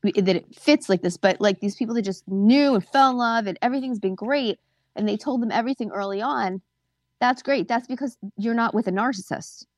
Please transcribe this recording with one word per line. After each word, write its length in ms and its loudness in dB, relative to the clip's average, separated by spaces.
that 340 2
it 180 -8
fits 340 2
like 120 2
this, 160 -2
but, 240 2
like, 200 2
these 140 -4
people 200 -4
that 80 0
just 240 -6
knew 480 4
and 120 0
fell 240 4
in 60 -2
love 300 0
and 140 -6
everything's 380 -2
been 160 -2
great, 440 -2
and 120 -2
they 100 -2
told 240 -2
them 100 -2
everything 400 -4
early 300 -6
on, 400 -4
that's 220 0
great. 240 0
That's 200 -2
because 300 -8
you're 180 -2
not 200 0
with 120 0
a 40 -2
narcissist. 760 -4